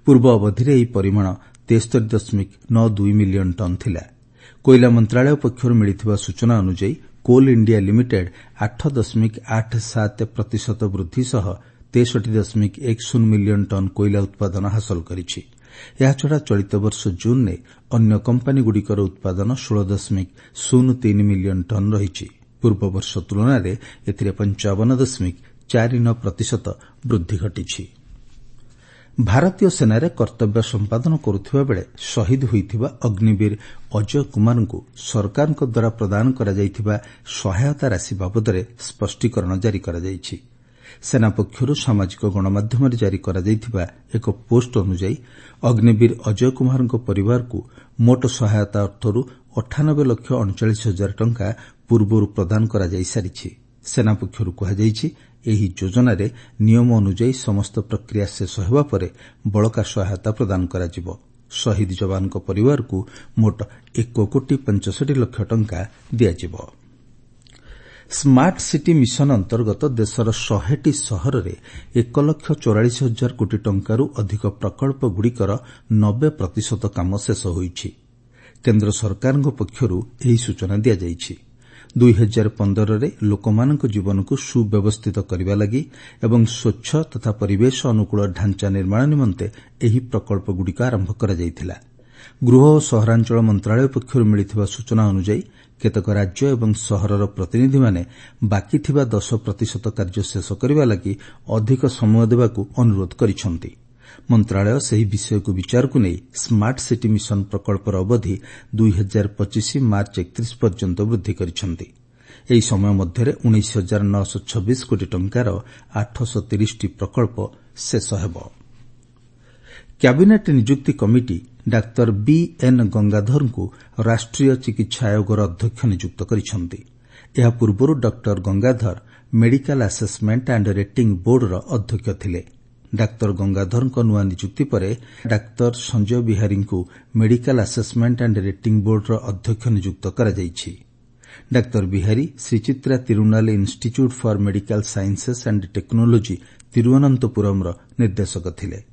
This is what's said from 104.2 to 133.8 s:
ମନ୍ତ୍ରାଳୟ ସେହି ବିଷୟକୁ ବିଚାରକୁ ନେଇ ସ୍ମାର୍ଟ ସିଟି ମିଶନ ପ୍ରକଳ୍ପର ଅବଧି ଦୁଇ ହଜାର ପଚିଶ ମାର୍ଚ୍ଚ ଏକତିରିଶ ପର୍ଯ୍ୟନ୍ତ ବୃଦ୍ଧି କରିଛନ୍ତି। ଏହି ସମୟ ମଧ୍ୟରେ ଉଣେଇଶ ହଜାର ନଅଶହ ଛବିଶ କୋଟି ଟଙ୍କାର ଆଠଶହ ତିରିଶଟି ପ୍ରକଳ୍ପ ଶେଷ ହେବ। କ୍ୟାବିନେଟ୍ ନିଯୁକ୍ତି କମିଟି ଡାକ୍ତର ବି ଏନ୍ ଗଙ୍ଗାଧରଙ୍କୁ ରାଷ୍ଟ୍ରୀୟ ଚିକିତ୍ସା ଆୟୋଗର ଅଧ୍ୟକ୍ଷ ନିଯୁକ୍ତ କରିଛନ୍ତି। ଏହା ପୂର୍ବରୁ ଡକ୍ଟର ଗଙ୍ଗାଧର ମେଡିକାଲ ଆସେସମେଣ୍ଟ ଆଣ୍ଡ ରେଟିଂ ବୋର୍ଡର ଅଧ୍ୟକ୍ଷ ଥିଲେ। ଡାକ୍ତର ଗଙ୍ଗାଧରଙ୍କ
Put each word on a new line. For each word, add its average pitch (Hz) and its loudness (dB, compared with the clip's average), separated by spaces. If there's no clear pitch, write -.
ମନ୍ତ୍ରାଳୟ 107 2
ସେହି 110 0
ବିଷୟକୁ 104 -2
ବିଚାରକୁ 123 0
ନେଇ 90 0
ସ୍ମାର୍ଟ 113 0
ସିଟି - -2
ମିଶନ 104 0
ପ୍ରକଳ୍ପର 101 -4
ଅବଧି 98 0
ଦୁଇ 110 4
ହଜାର 101 0
ପଚିଶ 107 -4
ମାର୍ଚ୍ଚ 104 0
ଏକତିରିଶ 113 -8
ପର୍ଯ୍ୟନ୍ତ 92 -2
ବୃଦ୍ଧି 104 -2
କରିଛନ୍ତି। 87 -8
ଏହି 117 6
ସମୟ 101 2
ମଧ୍ୟରେ 98 0
ଉଣେଇଶ 107 2
ହଜାର 104 -2
ନଅଶହ 101 -2
ଛବିଶ 117 -2
କୋଟି 98 -2
ଟଙ୍କାର 104 -2
ଆଠଶହ 107 -4
ତିରିଶଟି 104 -4
ପ୍ରକଳ୍ପ - -4
ଶେଷ - -4
ହେବ। 85 -6
କ୍ୟାବିନେଟ୍ 185 4
ନିଯୁକ୍ତି 135 2
କମିଟି 113 0
ଡାକ୍ତର 113 2
ବି 110 2
ଏନ୍ 127 4
ଗଙ୍ଗାଧରଙ୍କୁ 104 0
ରାଷ୍ଟ୍ରୀୟ 117 2
ଚିକିତ୍ସା 117 -4
ଆୟୋଗର 104 0
ଅଧ୍ୟକ୍ଷ 98 -4
ନିଯୁକ୍ତ 92 -2
କରିଛନ୍ତି। 95 -6
ଏହା 117 6
ପୂର୍ବରୁ 117 2
ଡକ୍ଟର 107 -2
ଗଙ୍ଗାଧର 101 0
ମେଡିକାଲ 127 2
ଆସେସମେଣ୍ଟ 107 -2
ଆଣ୍ଡ 107 2
ରେଟିଂ 101 0
ବୋର୍ଡର 113 2
ଅଧ୍ୟକ୍ଷ 113 -4
ଥିଲେ। 87 -6
ଡାକ୍ତର 107 -2
ଗଙ୍ଗାଧରଙ୍କ 98 -2